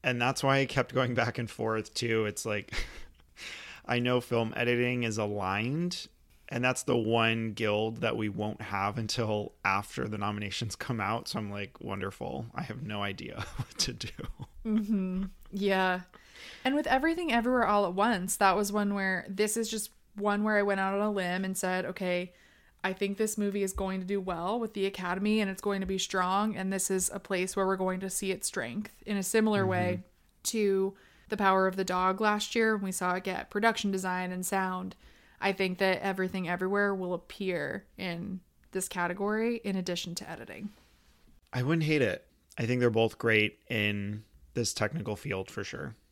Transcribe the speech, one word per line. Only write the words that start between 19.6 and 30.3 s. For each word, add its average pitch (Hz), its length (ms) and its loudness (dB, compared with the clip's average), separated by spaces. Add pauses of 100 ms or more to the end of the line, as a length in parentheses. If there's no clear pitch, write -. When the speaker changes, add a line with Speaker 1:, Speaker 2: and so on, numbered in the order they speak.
Speaker 2:
just 220 220 -6 (240)
one 208 280 2
where 214 140 4
I 202 60 6
went 196 160 2
out 190 140 2
on 202 80 2
a 214 100 2
limb 190 340 0
and 190 120 -4
said, 185 280 0
"Okay, 180 480 -2 (500)
I 190 100 0
think 196 240 -2
this 214 200 0
movie 202 260 0
is 190 100 -2
going 190 280 -2
to 185 40 -8
do 196 160 0
well 185 380 -2
with 220 140 -4
the 196 120 0
Academy 196 560 0
and 196 80 2
it's 190 120 -8
going 202 200 0
to 190 60 -4
be 190 100 -2
strong. 190 580 2
And 190 160 -2
this 190 200 0
is 185 220 2
a 196 60 -6
place 185 360 -2
where 196 100 2
we're 190 120 2
going 185 240 0
to 190 80 -6
see 190 220 -2
its 190 160 -4
strength." 147 440 -6 (140)
In 208 120 -2
a 190 60 0
similar 214 420 4
way 180 360 2
Speaker 1:
Mm-hmm. - 20 -16 (400)